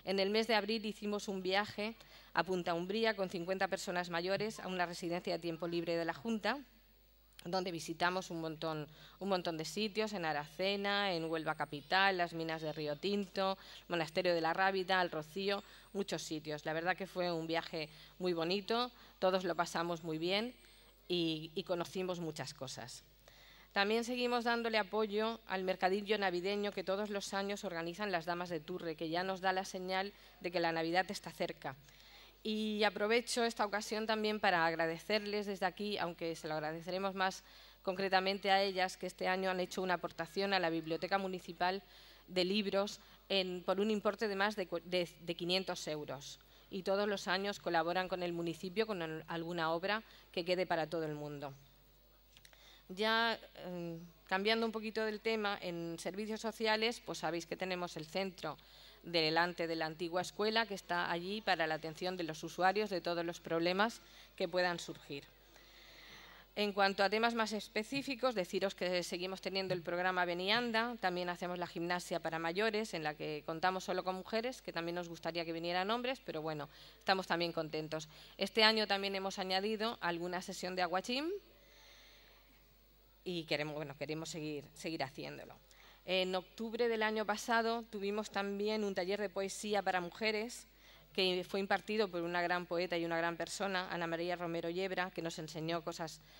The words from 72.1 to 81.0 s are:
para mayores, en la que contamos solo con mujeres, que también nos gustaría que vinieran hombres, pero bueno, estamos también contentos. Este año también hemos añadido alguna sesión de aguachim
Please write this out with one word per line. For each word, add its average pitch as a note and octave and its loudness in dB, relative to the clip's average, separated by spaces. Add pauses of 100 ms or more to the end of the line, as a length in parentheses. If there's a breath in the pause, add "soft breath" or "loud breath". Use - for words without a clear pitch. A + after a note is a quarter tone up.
para D#3+ -2
mayores, G#3 0
en E3 -4
la D#3 0
que D3+ -6
contamos F#3 0
solo F#3 0
con F#3 -2
mujeres, A3+ -4
que - -10
también E3+ -2
nos F3 -4
gustaría E3 -4
que E3+ -2
vinieran F3 0
hombres, B3 -2
pero D#3 -6
bueno, D3+ -4 (300 loud breath)
estamos F#3+ 2
también E3+ 2
contentos. D#3 -4 (280 loud breath)
Este G#3+ 4
año A3 6
también G3 0
hemos F#3+ -2
añadido G3+ 0
alguna F3 -2
sesión F#3 -6
de F3+ 2
aguachim A#3+ 0 (1900 loud breath)